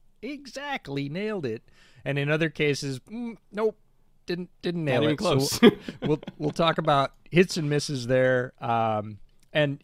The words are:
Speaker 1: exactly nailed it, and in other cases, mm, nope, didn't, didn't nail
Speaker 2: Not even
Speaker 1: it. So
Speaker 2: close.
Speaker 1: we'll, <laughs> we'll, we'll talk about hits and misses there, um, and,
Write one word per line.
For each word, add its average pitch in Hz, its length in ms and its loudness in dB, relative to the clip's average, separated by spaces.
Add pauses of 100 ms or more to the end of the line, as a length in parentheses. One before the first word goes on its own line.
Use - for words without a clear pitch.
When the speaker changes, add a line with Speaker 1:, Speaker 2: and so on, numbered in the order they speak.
(200)
Speaker 1:
exactly 262 880 -8
nailed 190 380 -6
it, 113 160 -6 (420)
and 139 140 -2
in 143 120 -2
other 156 200 2
cases, 143 500 -2 (100)
mm, 233 280 -10 (120)
nope, 214 280 -2 (480)
didn't, 175 240 -6 (100)
didn't 170 240 -4
nail 127 160 2
Speaker 2:
Not 151 120 2
even - 20 0
Speaker 1:
it. 143 80 -6
So 165 140 2
Speaker 2:
close. 135 260 0
Speaker 1:
we'll, 233 100 12 (180)
<laughs> - 120 -14
we'll, 151 180 0 (160)
we'll 151 140 -2
talk 165 260 2
about 147 380 2 (160)
hits 175 260 4
and 151 140 -2
misses 143 380 -2
there, 127 520 2
um, 110 580 -2 (360)
and, 143 300 0